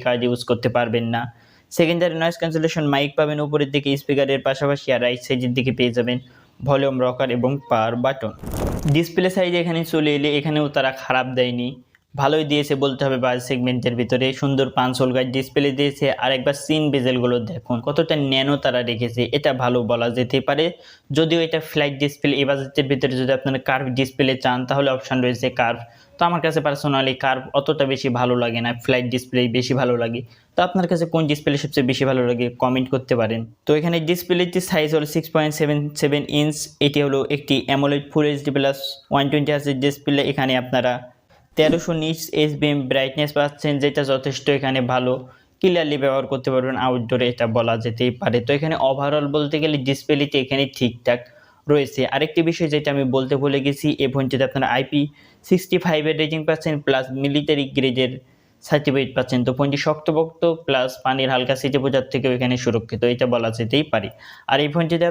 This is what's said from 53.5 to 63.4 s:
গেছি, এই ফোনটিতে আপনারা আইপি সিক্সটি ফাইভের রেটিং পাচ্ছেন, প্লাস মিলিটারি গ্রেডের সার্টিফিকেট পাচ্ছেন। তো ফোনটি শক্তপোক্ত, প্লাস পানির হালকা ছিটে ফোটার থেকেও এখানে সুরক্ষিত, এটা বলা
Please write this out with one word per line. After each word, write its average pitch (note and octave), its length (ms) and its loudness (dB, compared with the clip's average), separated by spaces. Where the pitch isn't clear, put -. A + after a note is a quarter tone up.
গেছি, C#3+ 220 -2
এই C3+ 100 2
ফোনটিতে C3+ 340 0
আপনারা C3 180 -2
আইপি C3+ 240 0
সিক্সটি F#3 280 2
ফাইভের D#3 360 0
রেটিং D#3 260 -2
পাচ্ছেন, D#3 260 0
প্লাস C3 180 2
মিলিটারি C#3+ 420 0
গ্রেডের C3 360 0
সার্টিফিকেট C#3 480 2
পাচ্ছেন। B2+ 300 0
তো C3 120 0
ফোনটি C#3+ 280 0
শক্তপোক্ত, D#3+ 560 0
প্লাস C3 240 2
পানির C3+ 300 0
হালকা B2+ 260 2
ছিটে C#3+ 220 0
ফোটার C3+ 300 2
থেকেও B2+ 240 0
এখানে B2 180 0
সুরক্ষিত, A2+ 380 -2
এটা B2+ 200 0
বলা A#2 140 0